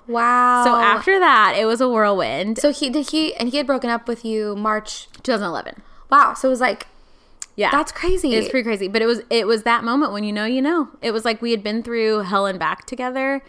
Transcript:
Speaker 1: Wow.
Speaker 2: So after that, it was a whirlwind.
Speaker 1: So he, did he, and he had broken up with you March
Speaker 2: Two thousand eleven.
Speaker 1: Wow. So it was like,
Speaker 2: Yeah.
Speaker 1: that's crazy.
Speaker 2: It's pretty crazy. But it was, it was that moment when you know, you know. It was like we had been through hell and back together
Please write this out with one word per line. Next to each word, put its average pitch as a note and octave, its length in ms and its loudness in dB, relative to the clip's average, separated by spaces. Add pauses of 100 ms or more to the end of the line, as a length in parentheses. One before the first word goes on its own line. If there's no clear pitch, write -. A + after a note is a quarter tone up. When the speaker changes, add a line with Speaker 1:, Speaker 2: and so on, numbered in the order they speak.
Speaker 1:
Wow. B3 560 4
Speaker 2:
So A#3+ 120 4
after A3+ 440 2
that, C4 400 6
it G#3+ 60 2
was A3+ 160 2
a C4 80 2
whirlwind. G3+ 680 0
Speaker 1:
So D4 140 2
he, C#4 180 -4
did C#4 200 -4
he, D#4 260 -2
and A#3 140 -4
he B3+ 80 -2
had C#4+ 100 -2
broken C4 220 -2
up A#3 180 -4
with A#3 160 -6
you G#3+ 320 -4
March G#3+ 540 -6 (140)
Speaker 2:
Two B3+ 100 0
thousand G#3 140 -2
eleven. D3+ 340 -10 (280)
Speaker 1:
Wow. - 260 6
So - 120 -2
it C4 40 4
was B3 100 0
like, A3+ 260 -2 (680)
Speaker 2:
Yeah. G3+ 140 2
Speaker 1:
that's D4+ 200 0
crazy. F4 440 0
Speaker 2:
It's A3 120 0
pretty B3+ 160 -2
crazy. G#3 240 -4
But G#3+ 140 -2
it A3+ 60 2
was, A#3 220 0
it G3 160 0
was A3 180 0
that A#3 200 2
moment A#3+ 300 0
when G#3 100 -6
you G#3 80 -4
know, G#3 140 -4
you B3+ 160 0
know. D4 260 0 (140)
It A#3 100 -4
was A3 140 -4
like A3+ 160 -2
we A#3 100 -2
had G#3+ 120 -2
been G#3+ 200 -4
through A3 360 -2
hell G3 260 -2
and F#3+ 120 -4
back E3+ 280 -4
together C4 640 -4